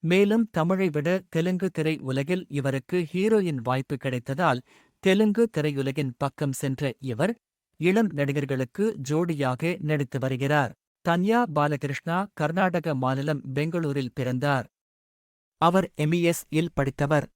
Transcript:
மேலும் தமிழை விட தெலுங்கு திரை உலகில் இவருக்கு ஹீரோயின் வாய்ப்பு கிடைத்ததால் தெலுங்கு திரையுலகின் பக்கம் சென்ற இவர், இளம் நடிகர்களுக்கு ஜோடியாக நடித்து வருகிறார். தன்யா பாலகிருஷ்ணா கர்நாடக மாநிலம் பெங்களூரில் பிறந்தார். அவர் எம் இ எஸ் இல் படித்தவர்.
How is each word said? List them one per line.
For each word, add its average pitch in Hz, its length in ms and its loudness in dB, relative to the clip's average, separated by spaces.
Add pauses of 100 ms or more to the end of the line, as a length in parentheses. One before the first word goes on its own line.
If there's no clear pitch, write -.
(100)
மேலும் 202 320 4 (140)
தமிழை 185 380 2
விட 147 140 0 (260)
தெலுங்கு 180 420 0
திரை 160 160 0 (160)
உலகில் 139 340 -2 (160)
இவருக்கு 135 400 -2 (140)
ஹீரோயின் 185 540 2
வாய்ப்பு 131 360 -2
கிடைத்ததால் 135 580 0 (440)
தெலுங்கு 208 400 4 (120)
திரையுலகின் 139 560 -2 (100)
பக்கம் 139 380 -2
சென்ற 135 320 -2 (200)
இவர், 151 200 0 (480)
இளம் 190 380 4
நடிகர்களுக்கு 139 680 -2 (240)
ஜோடியாக 151 640 0 (160)
நடித்து 143 360 -2
வருகிறார். 135 500 0 (340)
தன்யா 190 320 2 (160)
பாலகிருஷ்ணா 147 600 -2 (220)
கர்நாடக 165 600 0
மாநிலம் 135 400 -2 (140)
பெங்களூரில் 143 640 -2
பிறந்தார். 127 480 0 (920)
அவர் 180 280 4 (160)
எம் 156 140 2
இ 170 40 2 (100)
எஸ் - 140 -4 (140)
இல் - 180 -4
படித்தவர். 139 580 0